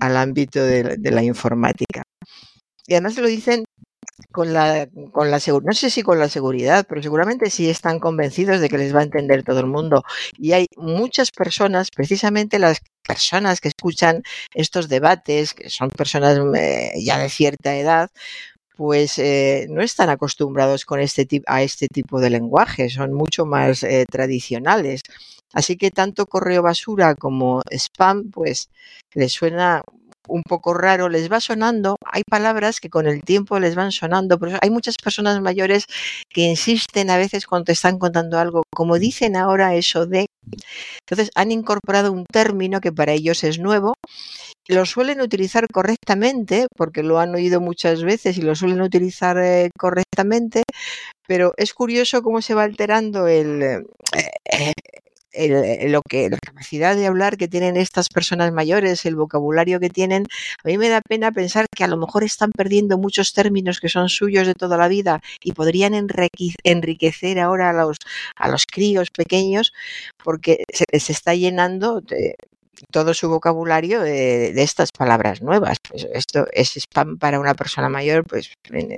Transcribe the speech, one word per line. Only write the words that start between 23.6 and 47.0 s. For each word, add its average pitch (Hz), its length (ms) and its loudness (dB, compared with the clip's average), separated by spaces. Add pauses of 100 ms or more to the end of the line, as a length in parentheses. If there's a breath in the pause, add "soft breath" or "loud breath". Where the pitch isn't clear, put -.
eh, 131 280 2
tradicionales. 135 920 -2 (500 loud breath)
Así 175 240 -2
que 196 140 0
tanto 196 360 -2
correo 180 360 0
basura 175 520 2
como 131 560 -2
spam, 196 600 0
pues, 156 380 -4 (460 loud breath)
les 127 180 0
suena 170 500 0 (460)
un 170 140 -2
poco 175 320 -2
raro, 180 340 2
les 165 220 0
va 226 100 2
sonando. 220 640 0
Hay - 240 -4
palabras 214 520 0
que 180 100 -12
con 156 160 2
el 147 160 0
tiempo 202 360 2
les 175 160 2
van 190 180 0
sonando, 180 460 2
pero 175 220 -4
hay 196 100 4
muchas 233 320 -2
personas 208 380 0
mayores 190 460 2 (420 loud breath)
que - 140 -2
insisten 196 680 0
a 180 60 4
veces 196 300 0
cuando 175 200 -2
te 170 60 4
están 180 260 0
contando 165 400 0
algo, 170 260 2 (100)
como 170 240 2
dicen 214 380 -2
ahora 190 380 2
eso 170 320 0
de... 190 200 0 (800 loud breath)
Entonces 208 260 0
han 202 180 2
incorporado 202 600 0
un 180 140 -6
término 196 540 0
que 185 120 -2
para 151 200 2
ellos 156 320 0
es 156 140 -2
nuevo. 202 360 0 (720 loud breath)
Lo 180 160 4
suelen 262 360 -2
utilizar 226 520 0
correctamente, 214 960 0 (100)
porque 160 260 -2